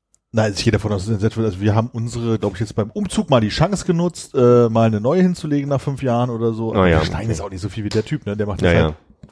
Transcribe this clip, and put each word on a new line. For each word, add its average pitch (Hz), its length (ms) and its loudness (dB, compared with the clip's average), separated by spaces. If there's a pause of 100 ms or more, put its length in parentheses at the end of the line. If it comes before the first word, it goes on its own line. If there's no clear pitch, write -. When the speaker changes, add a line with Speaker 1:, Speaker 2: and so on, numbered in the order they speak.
(340)
Speaker 1:
Nein, 110 120 2
also 101 120 -4
ich - 60 -6
gehe 113 80 4
davon 104 200 -2
aus, 95 100 -2
dass 98 80 -6
es 113 60 0
ersetzt 104 200 -2
wird. 113 100 -2
Also 92 140 -4
wir 104 140 2
haben 113 180 0
unsere, 113 460 -4
glaub 101 160 -2
ich, - 60 -12
jetzt 110 140 -6
beim 110 160 -4
Umzug 208 380 -4
mal 160 140 4
die 107 80 0
Chance 190 340 -2
genutzt, 170 500 -2
äh, 120 360 6
mal 113 160 4
eine 110 140 2
neue 143 200 2
hinzulegen 151 480 0
nach 139 120 0
fünf 139 220 -6
Jahren 123 280 0
oder 113 240 -2
so. 113 180 -4
Speaker 2:
Oh 98 140 4
ja, 82 140 6
Speaker 1:
wir 78 40 0
schneiden 87 200 -6
Speaker 2:
okay. 113 40 -4
Speaker 1:
jetzt 110 140 -4
auch - 80 -10
nicht 92 100 -12
so 101 80 -8
viel 104 160 -8
wie 104 60 -4
der 110 140 0
Typ, - 200 -8
ne? 104 120 -4
Der 104 100 -4
macht 98 160 -4
das 90 100 4
Speaker 2:
Ja, 85 100 4
Speaker 1:
halt 78 120 -2
Speaker 2:
ja. - 380 -20